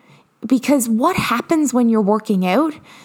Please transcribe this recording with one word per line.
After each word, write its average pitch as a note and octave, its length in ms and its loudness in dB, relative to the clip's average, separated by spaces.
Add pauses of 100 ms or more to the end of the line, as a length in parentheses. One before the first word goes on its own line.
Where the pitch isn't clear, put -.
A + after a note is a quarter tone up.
(460)
Because B3+ 420 0
what C4+ 280 0
happens C#4+ 580 -2
when B3 140 2
you're A3 120 2
working G#3 460 0
out, D4 280 0 (300)